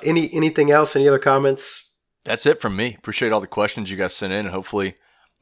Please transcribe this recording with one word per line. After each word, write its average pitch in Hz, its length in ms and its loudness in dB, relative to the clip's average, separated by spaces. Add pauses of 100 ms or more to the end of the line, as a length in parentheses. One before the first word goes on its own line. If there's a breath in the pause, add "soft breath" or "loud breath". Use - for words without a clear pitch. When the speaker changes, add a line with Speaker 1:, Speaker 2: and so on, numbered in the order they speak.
Speaker 1:
any, 160 280 0
anything 156 380 2
else? 147 260 4
Any 139 120 4
other 135 100 4
comments? 139 760 -2 (320)
Speaker 2:
That's 113 220 -4
it 151 140 2
from 101 160 -4
me. 113 220 -4
Appreciate 110 340 -4
all 107 80 2
the 95 60 -6
questions 104 440 -4
you 95 60 -8
guys 92 180 -4
sent 95 180 -4
in, 104 140 -4
and 90 80 -10
hopefully 95 400 -4 (480 soft breath)